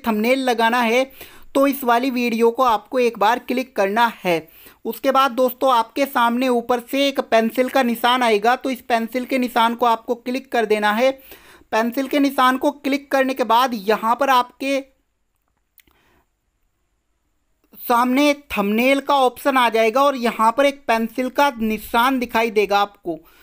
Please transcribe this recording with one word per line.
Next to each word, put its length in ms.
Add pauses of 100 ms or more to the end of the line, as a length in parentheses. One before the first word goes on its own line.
थंबनेल 340
लगाना 400
है, 240 (500)
तो 120
इस 180
वाली 260
वीडियो 400
को 120
आपको 360
एक 200
बार 200
क्लिक 380
करना 340 (140)
है। 240 (360)
उसके 260
बाद 220
दोस्तों, 420
आपके 320
सामने 420
ऊपर 340
से 260
एक 140
पेंसिल 460
का 140
निशान 400
आएगा, 340
तो 140
इस 100
पेंसिल 440
के 140
निशान 360
को 120
आपको 300
क्लिक 360
कर 140
देना 260
है। 180 (600)
पेंसिल 360
के 100
निशान 380
को 160
क्लिक 400
करने 220
के 100
बाद 300
यहाँ 420
पर 140
आपके 540 (3000)
सामने 480 (180)
थंबनेल 500
का 160
ऑप्शन 400
आ 120
जाएगा 340
और 140
यहाँ 360
पर 140
एक 220
पेंसिल 420
का 220
निशान 680
दिखाई 320
देगा 280
आपको। 400 (240)